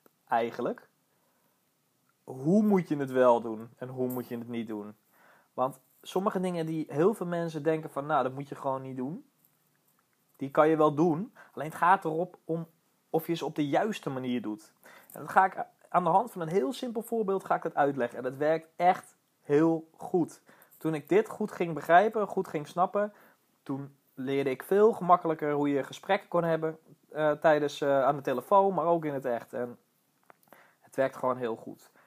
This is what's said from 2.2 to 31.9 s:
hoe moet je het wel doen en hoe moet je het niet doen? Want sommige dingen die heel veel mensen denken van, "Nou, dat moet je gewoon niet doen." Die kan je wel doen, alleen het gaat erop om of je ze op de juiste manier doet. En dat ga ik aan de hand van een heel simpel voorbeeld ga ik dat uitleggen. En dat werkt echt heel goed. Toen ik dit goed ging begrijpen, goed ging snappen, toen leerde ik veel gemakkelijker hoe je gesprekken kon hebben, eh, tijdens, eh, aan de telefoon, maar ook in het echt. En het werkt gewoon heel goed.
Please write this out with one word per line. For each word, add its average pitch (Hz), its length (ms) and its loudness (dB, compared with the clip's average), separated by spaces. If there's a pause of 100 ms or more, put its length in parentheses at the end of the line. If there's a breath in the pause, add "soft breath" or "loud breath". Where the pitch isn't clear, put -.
hoe 143 380 2
moet 196 260 2
je 151 80 -2
het 139 140 -4
wel 123 300 6
doen 113 380 -8
en 127 100 -12
hoe 127 200 -4
moet 123 200 -8
je 120 100 -8
het 117 100 -12
niet 117 200 -6
doen? 104 260 -10 (600 soft breath)
Want 127 260 -4 (220)
sommige 190 380 -2
dingen 175 260 -4
die 160 220 -4
heel 170 260 2
veel 185 120 -8
mensen 170 360 -6
denken 156 280 -2
van, 139 160 -8
"Nou, 147 160 2
dat 127 100 -2
moet 139 160 -10
je 143 60 -14
gewoon 131 280 -6
niet 131 140 -12
doen." 143 280 -6 (1120)
Die 135 140 -8
kan 151 180 6
je 160 80 4
wel 151 180 4
doen, 165 380 0 (200 loud breath)
alleen 143 160 -10
het 156 100 -14
gaat 185 260 4
erop 170 400 -4
om 165 220 -6 (440)
of 160 160 -2
je 170 80 -2
ze 160 100 -6
op 135 100 -6
de 147 140 -2
juiste 165 420 -2
manier 127 320 -2
doet. 107 300 -8 (400 loud breath)
En - 80 -14
dat 151 100 -12
ga 190 140 6
ik 185 200 -4 (240)
aan 180 160 2
de 170 60 2
hand 208 220 2
van 185 80 -10
een 165 80 -6
heel 220 240 0
simpel 233 300 -8
voorbeeld 196 420 -2
ga 175 100 0
ik 165 80 -2
dat 165 120 -6
uitleggen. 139 440 0
En 123 60 -8
dat 127 120 -6
werkt 156 400 -2
echt 180 400 0 (260)
heel 160 540 2
goed. - 440 -2 (380 soft breath)
Toen 160 160 -4
ik 147 140 -8
dit 214 200 4
goed - 240 -6
ging 170 220 -4
begrijpen, 196 520 4
goed - 220 -4
ging 147 200 -8
snappen, 202 440 -2 (500 soft breath)
toen 139 340 -10 (180)
leerde 135 360 -2
ik 127 120 -4
veel 214 300 4
gemakkelijker 170 600 2
hoe 143 160 0
je 139 140 0
gesprekken - 460 -4
kon 170 160 0
hebben, 160 340 -2 (300)
eh, 151 220 0
tijdens, 151 500 2
eh, 139 220 2
aan 139 140 2
de 139 60 -8
telefoon, 196 520 2
maar 156 100 -2
ook 170 200 0
in 147 100 -4
het 135 100 -6
echt. 120 280 -4
En 120 260 -8 (1000 soft breath)
het - 160 -20
werkt 135 200 -2
gewoon 127 200 -2
heel 117 200 -6
goed. - 340 -18 (160 soft breath)